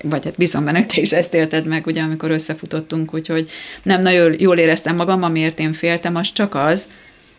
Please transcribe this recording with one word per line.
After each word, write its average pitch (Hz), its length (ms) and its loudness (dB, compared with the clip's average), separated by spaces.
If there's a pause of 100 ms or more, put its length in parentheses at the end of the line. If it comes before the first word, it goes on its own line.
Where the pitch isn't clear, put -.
vagy 151 220 -2
hát - 120 -8
bízom 156 280 2
benne, 156 140 0
hogy 220 80 4
te - 140 -2
is 156 120 0
ezt 170 220 0
élted 160 320 0
meg, 156 200 -4
ugye, 160 160 -2
amikor 160 280 -2
összefutottunk, 156 840 -4
úgyhogy 160 340 -4 (340)
nem, 185 180 2
nagyon 180 380 6
jól 180 200 4
éreztem 160 380 2
magam, 185 260 0
amiért 160 360 -2
én 156 140 -2
féltem, 170 440 -2
az 175 160 -4
csak 202 220 -2
az, 156 320 0 (520)